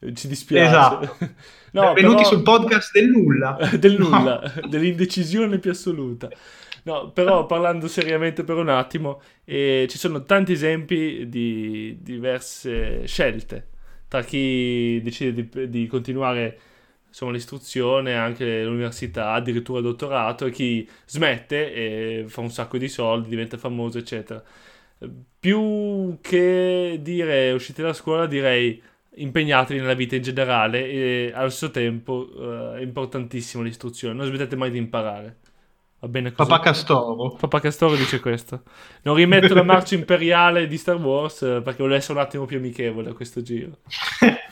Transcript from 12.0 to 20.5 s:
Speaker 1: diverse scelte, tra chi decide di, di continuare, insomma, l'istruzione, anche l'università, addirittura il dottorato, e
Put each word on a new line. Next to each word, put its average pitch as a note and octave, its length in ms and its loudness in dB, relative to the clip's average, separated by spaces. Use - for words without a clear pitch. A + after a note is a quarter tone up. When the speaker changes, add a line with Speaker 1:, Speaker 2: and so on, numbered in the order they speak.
Speaker 1:
diverse A#2+ 1040 -4
scelte, - 600 -4
tra B2+ 160 -4
chi B2 800 -2
decide A#2 460 -6
di, C3 200 -8
di A#2 180 -4
continuare, B2 680 -4
insomma, B2 240 -10
l'istruzione, B2+ 840 -4
anche A#2 480 -4
l'università, A#2 680 -6
addirittura A#2+ 460 -4
il A#2 60 -4
dottorato, A#2+ 600 -4
e B2+ 60 -2